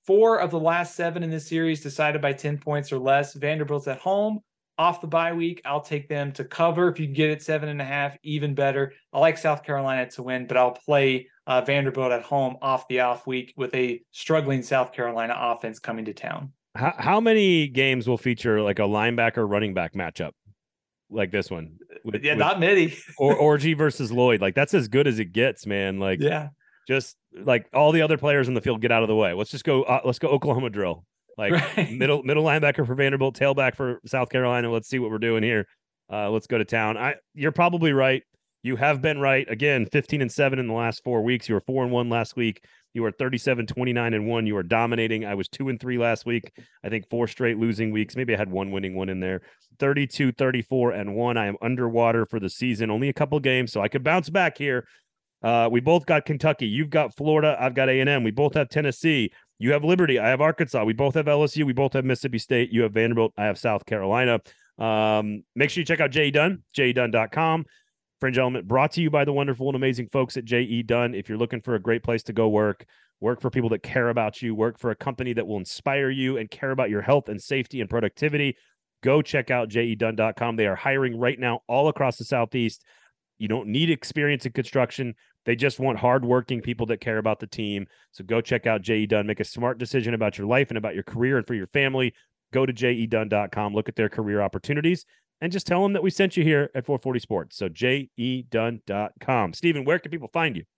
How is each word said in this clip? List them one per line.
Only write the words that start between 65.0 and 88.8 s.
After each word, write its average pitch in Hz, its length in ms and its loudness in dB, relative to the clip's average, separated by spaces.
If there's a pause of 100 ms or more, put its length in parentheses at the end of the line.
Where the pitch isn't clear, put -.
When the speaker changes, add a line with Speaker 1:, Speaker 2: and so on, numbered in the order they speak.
Speaker 2:
make 135 160 2
sure 175 120 -4
you - 20 -4
check 165 160 -2
out 143 100 2
J 151 160 0
E 139 40 0
Dunn, 160 320 0 (120)
J 131 140 2
E 123 40 2
Dunn 120 180 0
dot 110 200 0
com. 160 340 0 (560)
Fringe 131 180 0
Element 127 300 -2
brought 131 240 2
to 170 100 -2
you 156 80 2
by 147 140 2
the 143 80 0
wonderful 135 360 -2
and 135 80 -2
amazing 127 360 -2
folks 131 240 -2
at 120 80 -8
J 120 180 2
E 117 200 -2
Dunn. 117 320 0
If 98 140 -8
you're 107 100 -6
looking 117 220 -2
for 123 140 -4
a 104 60 0
great 113 220 0
place 117 220 -2
to 113 100 -10
go 110 140 4
work, 104 360 2 (360)
work 117 200 -2
for 123 100 -2
people 117 200 0
that 107 120 -2
care 120 280 0
about 113 320 -2
you, 113 120 -4
work 110 240 0
for 117 120 -2
a 107 60 -4
company 127 380 -6
that 110 120 -2
will 104 120 -4
inspire 139 520 -2
you 131 260 -2
and 110 140 -6
care 135 200 -8
about 127 200 -2
your 101 120 -2
health 135 280 2
and 104 100 -6
safety 131 400 -4
and 98 80 -4
productivity, 139 680 -2 (460)
go 143 200 4
check 135 280 -2
out 120 180 0
J 117 160 0
E 117 100 -2
Dunn 110 220 -2
dot 110 200 0
com. 117 200 -2
They 110 100 2
are 95 100 0
hiring 135 420 -2
right 123 200 0
now 120 280 -2
all 139 220 2
across 135 280 0
the 113 80 -10
Southeast. 117 600 -2 (540)
You 107 100 -6
don't 110 200 -4
need 151 220 0
experience 147 540 -2
in 120 80 -6
construction. 123 640 -2 (320)
They 117 100 2
just 127 240 -2
want 131 180 0
hardworking 123 640 2
people 117 260 -4
that 110 140 -2
care 110 180 -2
about 107 220 0
the 107 60 -10
team. 101 400 -6 (260)
So 95 120 -18
go 113 160 0
check 117 260 -2
out 110 160 0